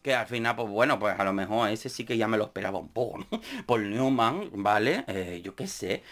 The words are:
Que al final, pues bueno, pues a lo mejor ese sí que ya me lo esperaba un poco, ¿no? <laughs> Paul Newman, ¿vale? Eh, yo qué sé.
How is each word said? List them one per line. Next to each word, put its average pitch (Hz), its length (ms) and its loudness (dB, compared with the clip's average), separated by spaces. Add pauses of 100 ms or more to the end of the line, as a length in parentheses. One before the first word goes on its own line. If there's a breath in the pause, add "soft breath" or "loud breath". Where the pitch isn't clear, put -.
Que 135 120 0
al 117 120 0
final, 117 300 0
pues 117 120 -2
bueno, 113 300 4
pues 98 200 0
a 101 60 4
lo 95 80 2
mejor 101 360 2
ese 113 220 -4
sí - 160 -8
que 123 100 -2
ya 110 100 2
me 110 120 4
lo 104 60 4
esperaba 98 340 -4
un - 100 -10
poco, 117 300 -4
¿no? - 100 -10
<laughs> 226 380 -8
Paul 107 240 2
Newman, 117 640 2
¿vale? 104 540 2
Eh, 90 360 -6
yo 95 100 -10
qué - 120 -8
sé. 101 460 -4